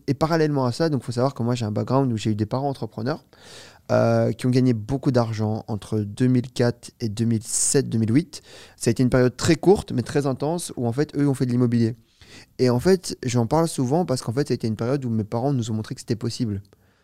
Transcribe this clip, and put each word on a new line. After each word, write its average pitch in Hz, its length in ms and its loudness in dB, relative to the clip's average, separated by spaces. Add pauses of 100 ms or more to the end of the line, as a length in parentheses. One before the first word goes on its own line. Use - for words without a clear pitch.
et 139 60 2
parallèlement 156 520 2
à 120 60 0
ça, 165 160 0
donc 143 160 -2
faut 123 80 -6
savoir 123 200 2
que 127 120 -6
moi, 120 100 0
j'ai 120 100 -4
un 104 60 -2
background 120 420 0
où 113 40 0
j'ai 107 160 0
eu - 20 0
des 104 100 -2
parents 131 240 -2
entrepreneurs, 127 560 -6 (680)
euh, 117 400 2
qui 113 140 -4
ont 127 40 2
gagné 127 240 4
beaucoup 127 380 -2
d'argent 110 560 0
entre 110 320 -4
deux 104 260 -2
mille 127 240 2
quatre - 480 -2
et 120 100 -4
deux 107 160 -2
mille 113 200 0
sept, - 440 0
deux 113 100 -2
mille 110 140 2
huit. 151 300 0 (340)
Ça - 120 -4
a - 20 4
été 127 140 2
une 123 60 2
période 127 260 4
très - 180 2
courte, 185 380 2
mais 123 100 -2
très 143 240 -2
intense, 143 500 -4
où 117 120 -2
en 117 40 -2
fait, 147 240 -2
eux 143 120 2
ont 139 60 2
fait 131 120 -2
de 120 60 0
l'immobilier. 120 420 2 (640)
Et 127 100 4
en 123 120 2
fait, 180 440 2
j'en 120 220 0
parle 160 220 2
souvent 143 360 0
parce 131 180 -4
qu'en 120 100 -6
fait, 143 160 -2
ça - 40 0
a 123 40 -2
été 120 100 -4
une 110 100 -2
période 131 280 -2
où 123 40 -4
mes 110 160 0
parents 117 280 -2
nous 120 180 -2
ont 110 40 -4
montré 110 200 -6
que - 60 -16
c'était - 160 -4
possible. 107 460 -4 (420)